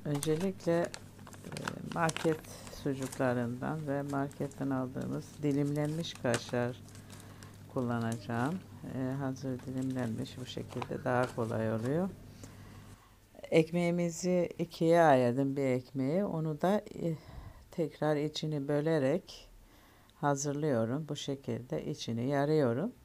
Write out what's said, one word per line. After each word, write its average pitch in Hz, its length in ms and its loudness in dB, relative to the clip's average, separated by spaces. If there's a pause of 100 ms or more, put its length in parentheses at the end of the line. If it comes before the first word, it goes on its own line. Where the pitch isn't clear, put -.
öncelikle, 156 680 0
e, 170 160 2 (1040)
market 160 460 2 (420)
sucuklarından 131 1040 0
ve 139 140 0
marketten 139 680 -2
aldığımız 131 540 -2 (180)
dilimlenmiş 147 720 2
kaşar 120 680 0 (920)
kullanacağım. 120 840 -2 (360)
E, 123 40 -4 (140)
hazır 131 460 -4
dilimlenmiş 127 840 -4
bu 123 60 -8
şekilde - 580 -6
daha 123 320 2
kolay 110 360 0
oluyor. 139 360 0 (1300)
Ekmeğimizi 175 1040 2 (100)
ikiye 170 440 6
ayırdım, 135 540 6
bir 139 80 0
ekmeği. 131 600 2
Onu 160 360 -2
da, 196 180 4
e, - 360 -4 (560)
tekrar 151 460 0
içini 151 520 -2
bölerek 147 840 2 (680)
hazırlıyorum. 143 880 2
Bu 147 80 -4
şekilde 127 680 -4
içini 120 440 -2
yarıyorum. 143 640 4 (120)